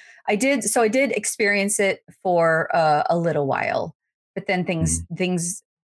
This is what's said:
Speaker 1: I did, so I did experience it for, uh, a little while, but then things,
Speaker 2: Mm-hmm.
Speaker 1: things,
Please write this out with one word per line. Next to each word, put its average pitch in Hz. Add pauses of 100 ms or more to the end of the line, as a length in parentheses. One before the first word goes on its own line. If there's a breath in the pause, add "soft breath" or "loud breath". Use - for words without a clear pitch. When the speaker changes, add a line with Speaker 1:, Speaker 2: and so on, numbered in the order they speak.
(280 loud breath)
Speaker 1:
I 208
did, 262
so 240
I 220
did 262
experience 202
it 196 (220)
for, 165
uh, 156
a 170
little 151
while, - (400)
but 185
then 185
things, 165
Speaker 2:
Mm-hmm. 165
Speaker 1:
things, 180 (200)